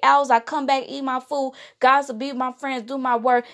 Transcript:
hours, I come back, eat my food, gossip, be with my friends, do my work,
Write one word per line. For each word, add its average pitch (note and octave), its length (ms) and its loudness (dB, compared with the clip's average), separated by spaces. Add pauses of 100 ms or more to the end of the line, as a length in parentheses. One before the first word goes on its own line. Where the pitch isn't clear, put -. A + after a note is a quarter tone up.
hours, C#4+ 260 4
I A#3 80 6
come C#4 280 -6
back, C4+ 200 0
eat C#4 160 -10
my B3+ 160 -4
food, C4+ 340 -6 (280)
gossip, C4+ 360 4
be C4 120 -6
with C#4 80 -10
my B3+ 160 -4
friends, B3+ 320 -8
do C4 120 -8
my B3+ 200 -2
work, A#3+ 380 2